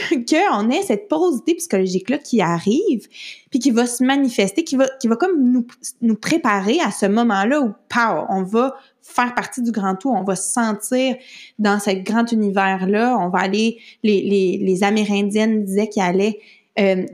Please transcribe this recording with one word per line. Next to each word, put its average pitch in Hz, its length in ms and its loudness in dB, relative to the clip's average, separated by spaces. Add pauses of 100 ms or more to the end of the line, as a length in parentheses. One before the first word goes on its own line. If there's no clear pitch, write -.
(100)
<laughs> 254 160 -2
qu'on 294 440 2
ait 330 100 0
cette 392 280 -2
porosité 320 480 0
psychologique-là 190 600 -2
qui 240 240 -2
arrive, 202 680 0 (420)
puis 269 80 -2
qui 262 120 2
va 233 160 2
se 240 160 -4
manifester, 262 600 0
qui 269 120 -4
va, 262 120 2 (140)
qui 240 40 -2
va 226 100 2
comme 285 360 2
nous, 240 140 0 (340)
nous 226 160 2
préparer 240 640 0
à 233 100 0
ce - 140 -2
moment-là 220 560 2
où, 226 140 0 (160)
pow, 220 400 0
on 190 120 0
va 233 320 0 (280)
faire 240 320 -2
partie - 260 -6
du 233 100 0
grand 196 260 -2
tout, 269 120 -4
on 196 160 0
va 196 100 0
se - 160 -6
sentir 247 680 -2 (420)
dans 208 200 2
ce 202 120 -2
grand 220 420 0
univers-là, 202 880 0
on 180 80 -2
va 185 120 0
aller, 214 400 0 (220)
les, 208 200 2
les, 196 420 0
les 185 180 2
Amérindiennes 208 800 2
disaient 202 260 0
qu'elles 196 160 0
allaient, 196 360 0 (380)
euh, 190 360 2